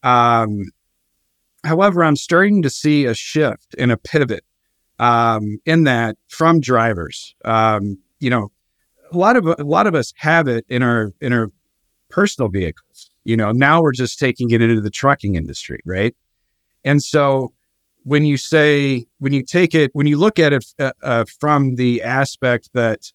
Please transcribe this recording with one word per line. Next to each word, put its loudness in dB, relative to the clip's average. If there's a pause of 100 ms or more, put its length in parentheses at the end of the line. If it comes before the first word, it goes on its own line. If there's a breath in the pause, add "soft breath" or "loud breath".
Um, 2 (1000)
however, 2
I'm 2
starting 2
to 0
see 0
a 0
shift -4
and 2
a 0
pivot, -4 (540)
um, 0
in 4
that 0 (120)
from 2
drivers. -2 (100)
Um, 0 (200)
you -4
know, -4 (640)
a -4
lot 2
of, 0
a -4
lot 0
of -2
us -2
have 0
it -2
in -2
our, 0
in -2
our 0 (580)
personal -2
vehicles. -8 (140)
You 0
know, 0
now 2
we're 2
just -4
taking -2
it 4
into 2
the -6
trucking -2
industry, -8
right? -4 (720)
And 2
so 0 (520)
when 0
you 2
say, 0 (120)
when -4
you 0
take 0
it, 2
when 0
you 2
look 0
at 4
it, -2 (140)
uh, -4 (100)
uh, -2 (160)
from 0
the 0
aspect -4
that -4